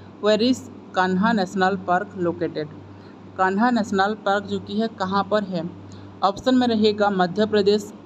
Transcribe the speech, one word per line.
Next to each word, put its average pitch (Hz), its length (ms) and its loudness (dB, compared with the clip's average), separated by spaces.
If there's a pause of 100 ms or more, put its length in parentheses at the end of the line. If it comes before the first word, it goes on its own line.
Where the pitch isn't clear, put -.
(260)
"Where 214 280 4
is - 60 -2 (360)
Kanha 185 360 2
National 190 460 0
Park 185 400 0
located?" 160 500 -2 (720)
Kanha 190 320 2
National 208 560 0
Park 202 180 0
जो 196 160 -6
कि 202 200 -12
है 226 80 0
कहाँ 196 360 -2
पर 208 200 0
है? 180 260 -4 (540)
ऑप्शन 202 320 2
में 247 120 4
रहेगा 208 420 2
मध्य 185 360 2
प्रदेश, 208 480 2 (120)